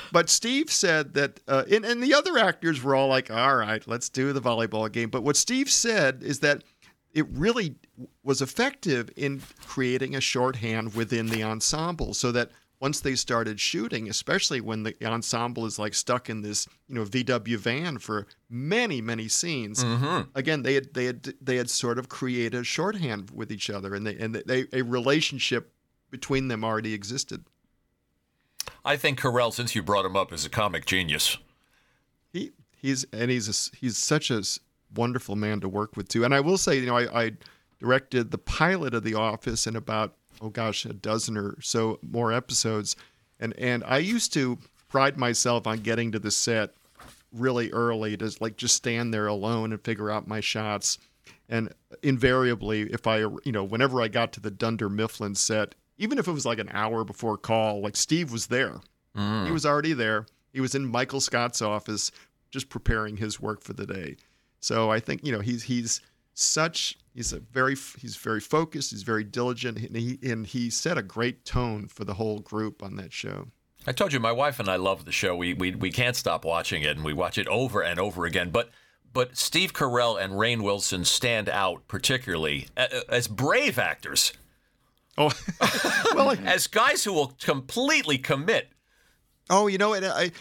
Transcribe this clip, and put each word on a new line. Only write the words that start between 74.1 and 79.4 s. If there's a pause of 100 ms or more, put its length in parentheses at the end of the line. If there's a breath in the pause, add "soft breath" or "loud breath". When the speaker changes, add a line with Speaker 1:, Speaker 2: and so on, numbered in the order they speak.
Speaker 2:
you,
my
wife
and
I
love
the
show.
We,
we,
we
can't
stop
watching
it,
and
we
watch
it
over
and
over
again.
But, (420 soft breath)
but
Steve